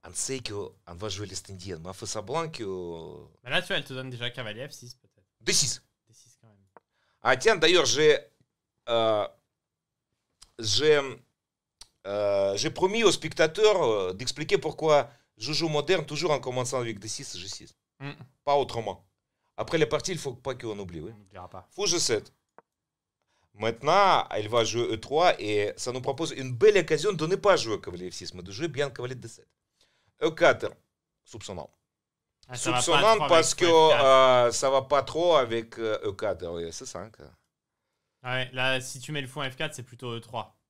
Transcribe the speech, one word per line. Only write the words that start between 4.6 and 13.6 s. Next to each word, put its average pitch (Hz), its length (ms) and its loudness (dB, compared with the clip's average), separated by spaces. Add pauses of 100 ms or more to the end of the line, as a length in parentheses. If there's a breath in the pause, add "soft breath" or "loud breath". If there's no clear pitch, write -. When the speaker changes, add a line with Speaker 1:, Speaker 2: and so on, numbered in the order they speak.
Speaker 2:
F 143 60 -18
six, - 240 -20
peut-être. - 320 -20 (140)
Speaker 1:
D - 100 -2
six. - 300 0 (260)
Speaker 2:
D - 60 -20
six, - 260 -20
quand 113 80 -20
même. 101 180 -20 (560)
Speaker 1:
Ah, 127 140 4
tiens, 208 220 4
d'ailleurs, 160 280 6
j'ai, 147 320 6 (680)
euh, 113 400 2 (1300)
j'ai, 147 420 4 (1040)
euh, 101 500 0
j'ai 107 140 -2
promis 208 340 0
aux 185 80 6
spectateurs, 175 720 2